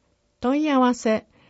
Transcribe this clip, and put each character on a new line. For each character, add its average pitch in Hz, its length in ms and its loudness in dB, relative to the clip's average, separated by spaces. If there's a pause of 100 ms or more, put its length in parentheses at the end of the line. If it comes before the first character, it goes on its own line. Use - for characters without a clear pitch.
(400)
問 277 240 -2
い 311 60 -2
合 269 100 2
わ 247 140 2
せ、 220 320 -2 (240)